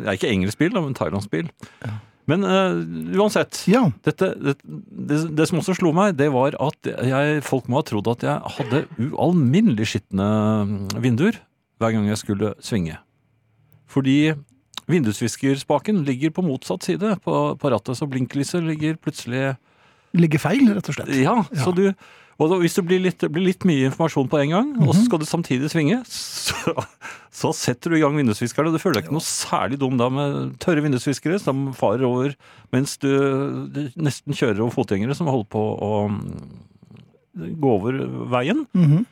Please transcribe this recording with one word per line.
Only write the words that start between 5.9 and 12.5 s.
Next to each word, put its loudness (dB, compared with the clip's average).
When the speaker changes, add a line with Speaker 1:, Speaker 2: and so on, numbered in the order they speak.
Speaker 1:
meg, 2
det 2
var 2
at -4
jeg, 0
folk -2
må 2
ha -2
trodd -2
at -2
jeg -4
hadde -2
ualminnelig 2
skitne, -2
mm, -2
vinduer 0
hver 2
gang 0
jeg -2
skulle -2